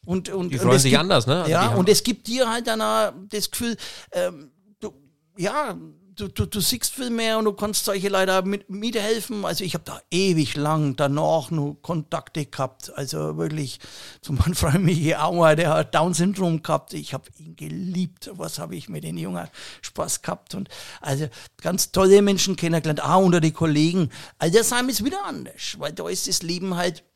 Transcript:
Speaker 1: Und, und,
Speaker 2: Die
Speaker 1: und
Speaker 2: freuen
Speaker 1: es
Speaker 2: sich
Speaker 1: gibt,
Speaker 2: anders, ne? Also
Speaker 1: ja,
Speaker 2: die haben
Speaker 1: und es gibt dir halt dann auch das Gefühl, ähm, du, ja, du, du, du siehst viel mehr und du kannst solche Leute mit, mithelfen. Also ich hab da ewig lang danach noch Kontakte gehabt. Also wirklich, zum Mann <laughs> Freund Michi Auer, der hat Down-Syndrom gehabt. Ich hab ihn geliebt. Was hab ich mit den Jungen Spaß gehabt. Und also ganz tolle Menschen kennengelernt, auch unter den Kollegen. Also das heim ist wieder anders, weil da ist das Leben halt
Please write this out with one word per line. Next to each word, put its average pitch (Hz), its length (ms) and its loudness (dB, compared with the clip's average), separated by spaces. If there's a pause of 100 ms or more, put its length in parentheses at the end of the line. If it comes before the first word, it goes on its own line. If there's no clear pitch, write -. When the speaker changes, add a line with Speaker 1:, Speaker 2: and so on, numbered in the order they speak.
Speaker 1:
Und, 185 240 -4
und, 180 240 -4
Speaker 2:
Die 131 40 -2
Speaker 1:
und 113 40 -2
Speaker 2:
freuen 120 160 6
Speaker 1:
es 135 60 6
Speaker 2:
sich 131 100 4
Speaker 1:
gibt, 143 80 6
Speaker 2:
anders, 160 260 4
ne? 147 120 2
Also 160 120 0
Speaker 1:
ja, 170 120 4
Speaker 2:
die 214 60 4
haben 214 100 2
Speaker 1:
und 185 100 4
es 208 140 6
gibt 233 240 -4
dir 233 240 0
halt 233 160 -4
dann 220 160 -2
auch 214 300 0 (180)
das 208 200 -4
Gefühl, 233 240 -4 (360)
ähm, 175 400 -6 (300)
du, - 120 -10 (460)
ja, 208 400 -4 (440)
du, 196 60 -8
du, - 180 -10
du 208 140 -6
siehst - 340 -2
viel 247 160 -6
mehr 226 260 0
und 220 100 0
du 208 60 2
kannst 208 320 -4
solche 196 240 -2
Leute 190 360 2
mit, 202 260 -4
mithelfen. 214 760 -4
Also 170 200 -4
ich 165 100 -6
hab 165 100 -8
da - 160 -14 (120)
ewig 170 420 2
lang 147 400 0
danach 151 560 0
noch 147 320 -2
Kontakte 156 640 -6
gehabt. - 500 -8
Also 151 420 -6
wirklich, 156 420 -6 (400)
zum 143 160 -6
Mann 175 180 2
<laughs> - 0 -
Freund 170 300 2
Michi 165 320 2
Auer, 160 400 6
der 160 180 2
hat 156 220 0
Down-Syndrom 170 680 2
gehabt. - 320 -4
Ich 147 180 -10
hab - 160 -10 (120)
ihn 160 160 -20
geliebt. 180 760 -6
Was 160 260 -8
hab 165 100 -10
ich 180 180 -10
mit 76 140 -10
den 80 160 -8
Jungen 90 300 -8 (320)
Spaß - 420 -6
gehabt. - 320 -10
Und 196 140 -8 (320)
also 143 280 -4 (320)
ganz 180 300 -2
tolle 190 320 8
Menschen 190 320 2
kennengelernt, 160 480 0
auch 180 220 4
unter 175 160 6
den 156 120 4
Kollegen. 160 580 2 (280)
Also 165 200 4
das 226 120 2
heim 247 200 0
ist 202 140 -4
wieder 381 200 -4
anders, - 540 -12
weil 147 140 -8
da 170 160 -10
ist 185 200 -6
das 185 140 -2
Leben 175 340 -6
halt 175 260 -4 (140)